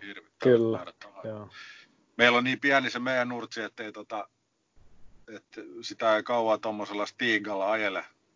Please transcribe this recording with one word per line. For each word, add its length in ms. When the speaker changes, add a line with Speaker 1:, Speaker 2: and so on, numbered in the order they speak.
Speaker 1:
hirvittävät 400
Speaker 2:
kyllä, 340
Speaker 1:
määrät 280
rahaa. 220
Speaker 2:
joo. 220
Speaker 1:
Meillä 220
on 60
niin 160
pieni 300
se 80
meidän 300
nurtsi, 340
ettei 300
tota, 360
et 80
sitä 340
ei 60
kauaa 360
tommosella 480
Stigalla 640
ajele. 320